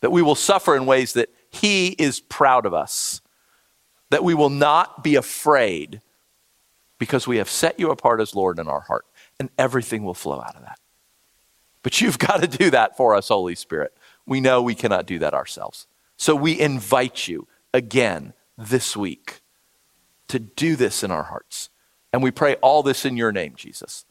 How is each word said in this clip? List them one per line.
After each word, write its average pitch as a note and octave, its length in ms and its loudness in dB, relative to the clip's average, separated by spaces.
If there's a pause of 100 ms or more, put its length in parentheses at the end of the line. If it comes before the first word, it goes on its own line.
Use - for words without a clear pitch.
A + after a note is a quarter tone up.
that C#3 120 0
we F3 100 4
will D3+ 120 4
suffer F#3 420 2
in C3 100 -2
ways C3 280 4
that A#2 140 0 (220)
he G3 380 0
is D#3+ 320 -2
proud B2+ 460 2
of F2+ 80 -2
us, - 460 -4 (880)
that D#3 140 2
we F3 100 2
will D3 160 4
not D3 520 2
be D3+ 140 2
afraid A2 840 0 (960)
because - 280 -2
we B2 120 0
have G2 120 -4
set - 280 -2
you E3 120 0
apart A#2 300 2
as G#2+ 140 -4
Lord F#2 240 0
in E2 100 -8
our D2 120 -4
heart, - 240 -6 (340)
and C3+ 200 -8
everything A#2+ 460 -2
will F2+ 100 -6
flow C#2 260 -8
out A1+ 160 -14
of B1+ 60 -20
that. - 160 -20 (1040)
But - 180 -2
you've A3+ 180 0
<laughs> - 0 -
got G3 220 2
to E3+ 80 0
do D#3+ 220 2
that A#2 260 2
for A#2 180 4
us, G2 140 0
Holy F2+ 260 0
Spirit. - 420 -6 (280)
We C3+ 160 -4
know C3 220 4
we A#2+ 120 -2
cannot G2+ 320 -2
do F2 120 -6
that D2 160 -2
ourselves. - 520 -10 (300)
So - 180 4
we D#3 240 0
invite B2+ 720 0
you D#2+ 180 -10 (280)
again A2 580 0 (240)
this A#2+ 400 -2
week - 440 -10 (880)
to C3 100 -4
do D3 380 -2
this A#2+ 260 0
in G2 80 -4
our D#2 140 -4
hearts. - 460 -14 (420)
And B2+ 100 0
we C3 80 2
pray C#3 260 2
all C#3+ 260 4
this C3+ 220 0
in C3 120 -2
your A2+ 160 0
name, D#2+ 240 -6
Jesus. - 540 -18